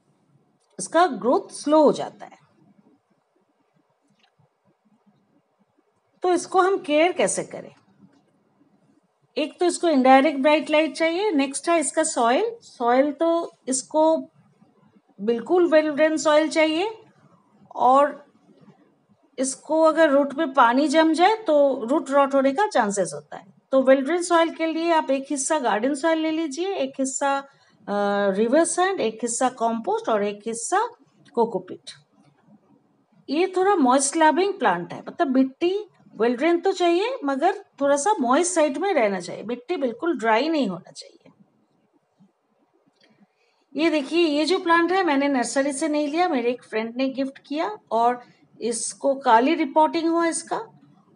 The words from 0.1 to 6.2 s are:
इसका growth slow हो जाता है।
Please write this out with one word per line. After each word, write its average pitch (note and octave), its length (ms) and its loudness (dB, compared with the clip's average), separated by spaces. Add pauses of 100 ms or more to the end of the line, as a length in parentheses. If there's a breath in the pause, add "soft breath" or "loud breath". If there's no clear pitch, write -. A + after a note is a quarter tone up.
इसका E4+ 280 2
growth B3+ 460 -2
slow D4+ 300 2
हो A#3 100 6
जाता C#3+ 340 -12
है। - 120 -20 (3750)